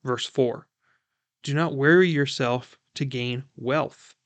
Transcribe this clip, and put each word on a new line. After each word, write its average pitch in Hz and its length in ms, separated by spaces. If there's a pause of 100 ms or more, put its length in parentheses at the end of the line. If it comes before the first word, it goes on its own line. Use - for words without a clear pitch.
Verse 123 220
four, 120 420 (720)
"Do 143 120
not 151 200
weary 165 360
yourself 139 680 (160)
to 151 100
gain 127 400 (120)
wealth. 127 580 (120)